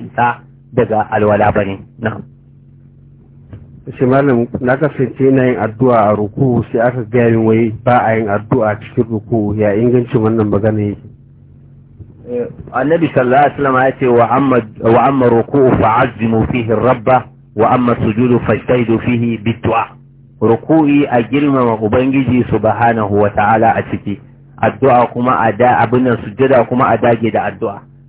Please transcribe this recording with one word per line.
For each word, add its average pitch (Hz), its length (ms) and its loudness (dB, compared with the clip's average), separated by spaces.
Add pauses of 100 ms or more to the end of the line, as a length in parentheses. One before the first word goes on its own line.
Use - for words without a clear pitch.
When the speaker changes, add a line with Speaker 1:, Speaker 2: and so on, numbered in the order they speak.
Speaker 1:
isa 117 380 -4 (320)
daga 107 360 0
alwala 104 400 2
bane. 98 280 -2 (200)
Na'am. 107 240 -6 (1800)
Speaker 2:
Shi 135 80 0
malam, 131 400 2 (140)
na 127 160 0
kasance 139 420 -4
ina 135 280 2
yin 123 120 0
addu'a 110 540 2
a - 20 2
ruku 117 560 -2
sai 123 100 -2
aka 123 220 -2
gaya 117 280 0
min 113 160 2
wai 113 240 2 (140)
ba 123 220 2
a 113 100 0
yin 113 120 -4
addu'a 107 500 -2
cikin 117 320 -6
ruku. 107 480 -4
Ya 104 160 2
ingancin 120 480 0
wannan 110 260 0
magana 104 320 0
yake? 104 280 -6 (1200)
Speaker 1:
Eh, 120 160 -4 (260)
Annabi 147 380 0
sallallahu 131 320 2
alaihi 139 160 2
wasallam 139 240 0
ya 131 160 0
ce, 135 80 -2
"Wa 120 240 4
amma, 131 260 2 (300)
wa 117 160 4
amma 135 240 2
ruku'u 120 460 2 (100)
fa'azzimu 113 680 0
fihi 117 180 -4
rabba, 117 560 0 (300)
wa 107 180 2
amma 120 240 0
sujudu 117 480 0
fajtahidu 113 560 0
fihi 117 400 -2
bid-du'a." - 560 -4 (420)
Ruku'i 143 680 2
a 123 160 0
girmama 131 520 0
Ubangiji 127 760 0
subhanahu 107 680 0
wa 104 120 2
ta'ala 110 440 2
a 101 160 -4
ciki, 101 280 -8 (440)
addu'a 120 500 2
kuma 123 300 -2
a 113 100 0
da, 117 300 2
abin 123 240 0
nan 120 160 0
sujjada 127 460 2
kuma 123 180 0
a 110 100 0
dage 113 360 0
da 101 180 -2
addu'a. 98 320 -8 (260)